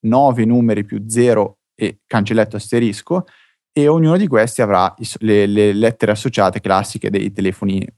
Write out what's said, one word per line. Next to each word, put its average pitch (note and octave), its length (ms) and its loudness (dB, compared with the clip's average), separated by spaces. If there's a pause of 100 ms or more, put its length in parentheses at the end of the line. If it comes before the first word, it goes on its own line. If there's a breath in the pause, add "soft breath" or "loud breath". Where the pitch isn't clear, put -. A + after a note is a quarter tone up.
nove A#2+ 420 2
numeri A2+ 380 2
più G2+ 240 -8
zero A2+ 520 0 (160)
e - 320 -6
cancelletto A2 480 -2
asterisco, A#2 680 -4 (460 soft breath)
e D3 160 0
ognuno D#3+ 300 4
di G3+ 100 0
questi A#2 360 0
avrà F#2+ 340 0
i A#2 80 -12
s-, - 140 -12
le, G#2 260 2
le G#2 280 2
lettere A2+ 380 0
associate G#2 480 -2
classiche G2 520 -2
dei G2 200 -4
telefoni G2 560 -4 (100)